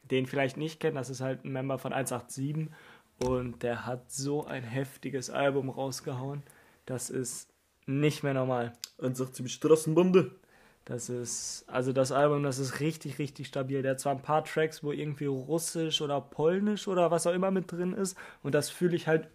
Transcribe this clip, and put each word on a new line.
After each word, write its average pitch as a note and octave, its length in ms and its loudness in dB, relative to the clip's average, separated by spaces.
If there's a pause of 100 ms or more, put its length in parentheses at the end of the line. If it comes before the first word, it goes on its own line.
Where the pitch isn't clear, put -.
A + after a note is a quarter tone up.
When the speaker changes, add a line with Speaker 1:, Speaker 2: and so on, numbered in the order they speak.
(100)
Speaker 1:
den C3 160 4
vielleicht C3+ 300 0
nicht D#3 240 -6
kennen, D#3 160 0
das - 120 -4
ist C3 120 -8
halt C3 240 -4
ein C#3 80 -6
Member C3+ 260 -2
von C3 140 -6
eins C3 200 0
acht A#2+ 200 -6
sieben D3+ 380 -4 (540)
und B2 380 -2
der A#2 240 -2
hat B2+ 240 -6
so C#3+ 340 -4
ein C3 200 -6
heftiges C3 680 -6
Album C3+ 400 2
rausgehauen. C3+ 720 -6 (420)
Das B2+ 240 -6
ist - 400 -6 (380)
nicht D3 360 2
mehr C#3 120 0
normal. B2 400 0 (260)
Speaker 2:
Eins C3 220 0
acht C3 140 -6
sieben B2+ 120 -8
Straßenbande. D#3+ 840 6 (520)
Speaker 1:
Das B2 240 -8
ist, - 580 -6
also B2+ 280 0
das C3 180 2
Album, C#3+ 300 4
das C3+ 160 -2
ist C3 220 -4
richtig, D3+ 380 -4
richtig C#3+ 280 -6
stabil. C3+ 340 -2
Der C3 120 2
hat C3 80 -4
zwar C#3+ 140 0
ein C3 60 -4
paar D3+ 240 2
Tracks, D#3 400 0
wo D3 80 0
irgendwie D3 320 -4
Russisch D3+ 800 0
oder C#3+ 180 0
Polnisch F#3+ 680 2
oder F3+ 220 4
was E3 160 4
auch F3 60 6
immer F#3 180 2
mit F#3 220 0
drin F3+ 220 -2
ist F#3+ 240 -2 (240)
und C#3+ 120 0
das C#3+ 140 2
fühle F3 280 2
ich - 100 -6
halt D#3+ 280 2